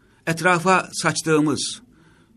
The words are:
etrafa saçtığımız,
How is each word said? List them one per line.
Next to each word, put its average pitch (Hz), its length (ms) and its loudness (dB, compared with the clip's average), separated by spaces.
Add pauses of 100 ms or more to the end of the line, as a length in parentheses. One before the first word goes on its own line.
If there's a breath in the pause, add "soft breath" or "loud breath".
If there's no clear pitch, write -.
(280)
etrafa 175 640 2
saçtığımız, 156 880 -2 (560 soft breath)